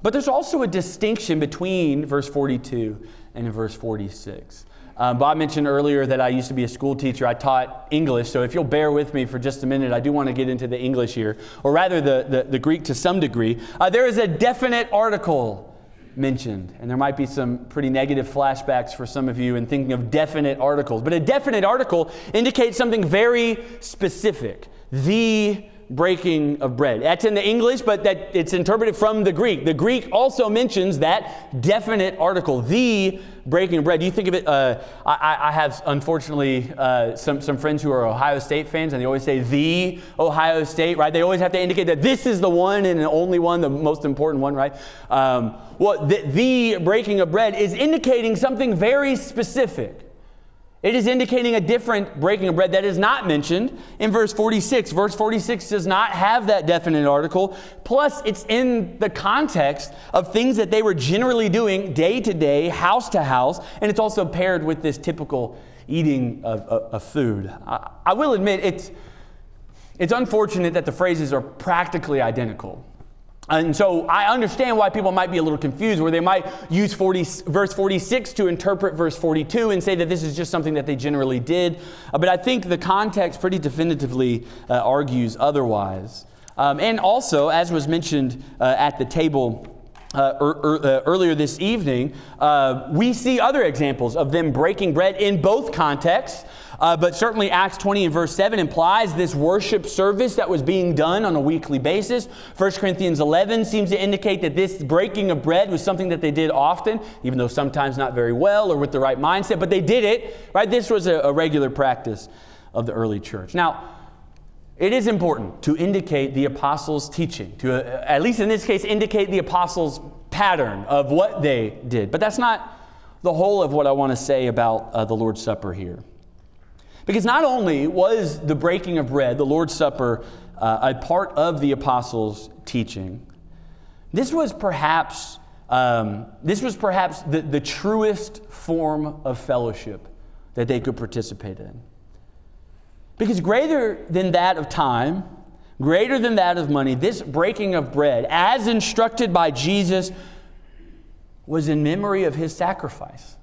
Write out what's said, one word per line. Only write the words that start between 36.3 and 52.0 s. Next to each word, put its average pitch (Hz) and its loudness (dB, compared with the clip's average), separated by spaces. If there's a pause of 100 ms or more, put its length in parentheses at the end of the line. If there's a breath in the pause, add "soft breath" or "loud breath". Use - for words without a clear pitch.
uh, 127 0
some, 139 -2
some 139 -2
friends 151 -2
who 147 0
are 123 2
Ohio 135 0
State 151 -4
fans, 160 -2
and 127 -4
they 127 -2
always 131 0
say, 135 0
"The 165 0 (180 loud breath)
Ohio 160 2
State," 160 0
right? 151 4
They 165 4
always 180 2
have 180 2
to 185 0
indicate 180 0
that 160 2
this 262 2
is 214 2
the 185 4
one 190 2
and 170 2
the 151 0
only 175 2
one, 170 2
the 147 0
most 151 -2
important 139 0
one, 143 -2
right? 139 -2 (360 loud breath)
Um, 127 2 (220 loud breath)
well, 180 2
the, 185 2
the 226 2
breaking 196 2
of 165 2
bread 208 2
is 202 0
indicating 240 2
something 254 0
very 262 2
specific. - -4 (760 soft breath)
It 233 2
is 220 2
indicating 247 2
a 214 2
different 220 0